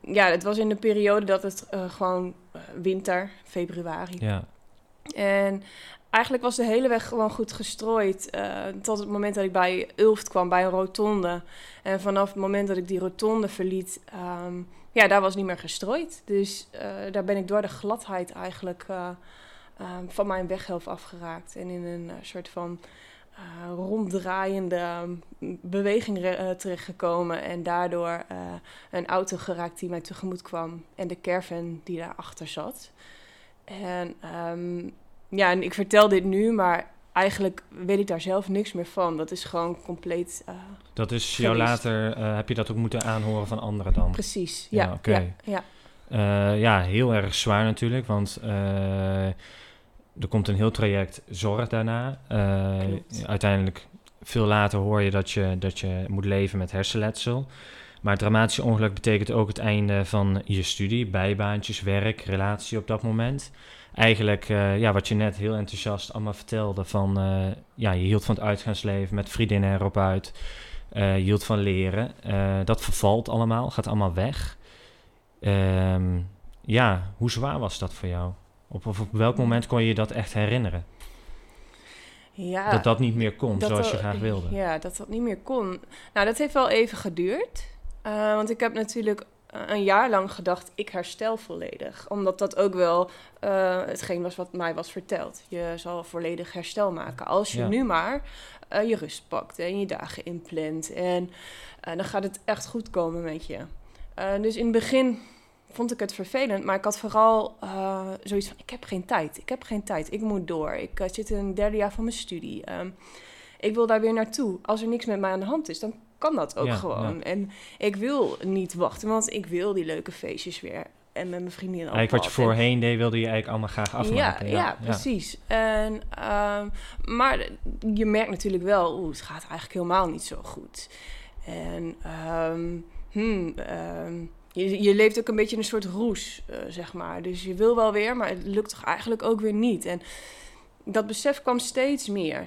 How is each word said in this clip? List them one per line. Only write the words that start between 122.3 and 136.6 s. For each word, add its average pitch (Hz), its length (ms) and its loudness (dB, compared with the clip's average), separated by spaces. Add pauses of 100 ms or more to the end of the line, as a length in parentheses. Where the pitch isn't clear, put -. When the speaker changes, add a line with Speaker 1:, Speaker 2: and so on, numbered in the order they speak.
Speaker 2:
je - 60 2
Speaker 1:
pad." 113 100 6
En 113 60 4
Speaker 2:
voorheen 120 240 4
deed, 117 180 4
wilde 117 220 2
je 113 80 2
eigenlijk 110 220 0
allemaal 110 180 -2
graag 104 260 -2
afmaken. 214 220 0
Speaker 1:
Ja, 277 200 2 (160)
Speaker 2:
Ja, - 60 4
Speaker 1:
ja, 349 80 2
Speaker 2:
ja. 104 180 -2
Speaker 1:
precies. 202 600 -2
En, 220 640 2
ehm, 208 580 -2 (360)
maar 254 440 0 (460)
je 214 120 2
merkt 214 240 2
natuurlijk 190 320 -2
wel, 185 360 2
"Oeh, 175 120 -4
het 135 100 -10
gaat 156 220 -14
eigenlijk - 300 -12
helemaal 180 360 2
niet 165 140 -6
zo - 200 -10
goed." - 460 -14 (580)
En, 170 560 -6
ehm, 165 600 -2 (480)
hmm, 208 460 -2
ehm, 170 580 -8 (380)
je, 190 300 0
je 202 120 8
leeft 220 240 6
ook 226 100 -2
een 220 80 0
beetje 214 200 2
in - 60 0
een 208 60 -6
soort 214 160 -2
roes, 196 600 -4
eh, - 100 -10 (120)